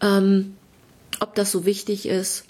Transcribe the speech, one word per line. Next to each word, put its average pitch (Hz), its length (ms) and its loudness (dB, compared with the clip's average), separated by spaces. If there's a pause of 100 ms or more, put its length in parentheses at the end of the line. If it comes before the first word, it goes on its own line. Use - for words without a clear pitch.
ähm, 196 560 2 (640)
ob 214 140 -6
das 202 180 0
so 175 120 -2
wichtig 202 420 -2
ist - 440 -4